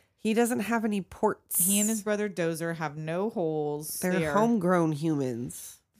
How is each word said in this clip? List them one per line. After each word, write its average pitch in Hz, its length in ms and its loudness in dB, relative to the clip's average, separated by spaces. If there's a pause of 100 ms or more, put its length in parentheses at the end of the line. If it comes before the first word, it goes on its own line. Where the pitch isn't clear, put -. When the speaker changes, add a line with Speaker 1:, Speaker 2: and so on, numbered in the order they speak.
(180)
Speaker 1:
He 220 160 0
doesn't 233 280 2
have 220 240 0
any 208 160 0
ports. - 680 -2
Speaker 2:
He 202 120 2
and 208 100 2
his 220 120 -2
brother 208 280 -2
Dozer 165 480 -2
have 156 200 -6
no 165 320 -2
holes. 156 680 -4
Speaker 1:
They're 185 140 0
Speaker 2:
They 175 120 2
are 147 80 0
Speaker 1:
homegrown 185 600 4
humans. 139 840 -2 (220)